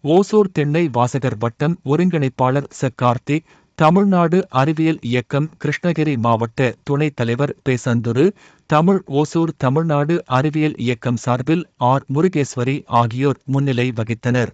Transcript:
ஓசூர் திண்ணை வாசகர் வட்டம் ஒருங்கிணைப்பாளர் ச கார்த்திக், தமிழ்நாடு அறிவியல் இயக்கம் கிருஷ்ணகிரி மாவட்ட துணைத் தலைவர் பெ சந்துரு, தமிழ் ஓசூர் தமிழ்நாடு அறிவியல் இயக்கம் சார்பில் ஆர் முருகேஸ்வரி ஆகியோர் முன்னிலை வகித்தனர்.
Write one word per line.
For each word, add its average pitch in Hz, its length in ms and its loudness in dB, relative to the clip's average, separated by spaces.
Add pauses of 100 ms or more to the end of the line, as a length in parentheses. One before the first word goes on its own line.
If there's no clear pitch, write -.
ஓசூர் 196 480 4
திண்ணை 156 400 0
வாசகர் 123 460 0
வட்டம் 147 460 -2
ஒருங்கிணைப்பாளர் 143 800 0 (160)
ச 139 80 -2 (140)
கார்த்திக், 127 420 0 (300)
தமிழ்நாடு 180 760 4
அறிவியல் 156 520 0
இயக்கம் 123 480 -2 (140)
கிருஷ்ணகிரி 151 520 -2
மாவட்ட 117 680 0
துணைத் 143 340 -2
தலைவர் 123 460 -2
பெ 131 220 0
சந்துரு, 120 460 2 (360)
தமிழ் 175 420 2
ஓசூர் 151 480 0
தமிழ்நாடு 147 680 0
அறிவியல் 147 500 0
இயக்கம் 120 400 -4
சார்பில் 131 500 -2 (100)
ஆர் 131 280 0 (100)
முருகேஸ்வரி 139 720 -2
ஆகியோர் 120 580 0
முன்னிலை 131 520 0
வகித்தனர். 117 560 -2